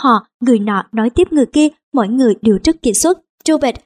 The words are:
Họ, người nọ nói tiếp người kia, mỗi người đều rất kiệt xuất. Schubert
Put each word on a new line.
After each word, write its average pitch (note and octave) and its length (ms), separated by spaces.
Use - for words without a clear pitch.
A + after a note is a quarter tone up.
Họ, A#3 260
người A#3+ 180
nọ G3+ 320
nói A3 180
tiếp F4+ 220
người D4 140
kia, D4+ 220
mỗi A#3 140
người A#3+ 340
đều G#3 220
rất E4 180
kiệt A3 160
xuất. F4 220
Schubert C#4+ 300